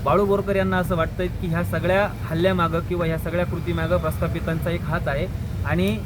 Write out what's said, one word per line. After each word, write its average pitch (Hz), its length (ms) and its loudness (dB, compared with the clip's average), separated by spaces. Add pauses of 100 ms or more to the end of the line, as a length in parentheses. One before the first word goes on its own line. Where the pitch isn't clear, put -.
बाळू 170 220 4
बोरकर 196 300 0
यांना 190 220 2
असं 185 180 0
वाटतंय 165 320 0
की - 200 -4
ह्या 170 160 0
सगळ्या 180 460 2 (120)
हल्ल्यामागं 170 580 2
किंवा 175 260 -2
ह्या 160 120 0
सगळ्या 175 280 0
कृतीमागं 165 520 0
प्रस्थापितांचा 160 720 0
एक 170 120 -2
हात 165 260 -2
आहे 147 200 0 (380)
आणि 185 400 2